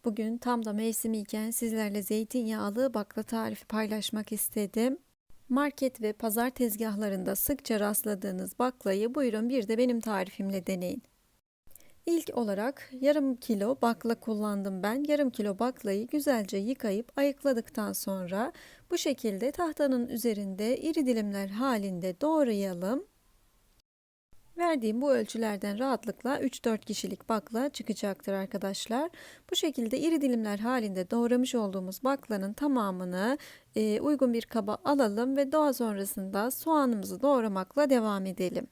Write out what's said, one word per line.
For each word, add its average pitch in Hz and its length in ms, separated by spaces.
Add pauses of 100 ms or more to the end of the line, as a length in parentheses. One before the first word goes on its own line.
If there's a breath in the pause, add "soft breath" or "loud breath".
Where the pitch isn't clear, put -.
Bugün 226 340
tam 240 260
da 214 80
mevsimi 220 460
iken 220 320
sizlerle 220 520
zeytinyağlı 220 920
bakla 214 280
tarifi 220 440
paylaşmak 214 640
istedim. 220 680 (500)
Market 262 540
ve 214 100
pazar 233 380
tezgahlarında 208 840
sıkça 240 440
rastladığınız 196 760
baklayı 240 560
buyurun 233 340
bir 240 200
de 220 100
benim 240 220
tarifimle 196 680
deneyin. 180 360 (1040 loud breath)
İlk 339 320
olarak 220 520 (100)
yarım 269 360
kilo 220 460
bakla 233 320
kullandım 202 680
ben. 240 260
Yarım 294 220
kilo 202 280
baklayı 226 480
güzelce 247 500
yıkayıp 214 640
ayıkladıktan 247 720
sonra 196 600 (380 loud breath)
bu 349 80
şekilde 233 540
tahtanın 285 560
üzerinde 208 680
iri 311 300
dilimler 202 420
halinde 196 720
doğrayalım. 233 840 (1500)
Verdiğim 247 420
bu 285 120
ölçülerden 214 680
rahatlıkla 254 640
üç - 240
dört 220 200
kişilik 196 440
bakla 233 400
çıkacaktır 202 640
arkadaşlar. 196 760 (400 loud breath)
Bu 359 60
şekilde 254 420
iri 320 220
dilimler 226 380
halinde 214 520
doğramış 240 440
olduğumuz 196 500
baklanın 214 480
tamamını, 202 840 (380 loud breath)
e, 214 240
uygun 269 320
bir 226 100
kaba 208 420
alalım 262 520
ve 277 160
daha 302 200
sonrasında 202 800
soğanımızı 240 720
doğramakla 254 680
devam 214 360
edelim. 180 460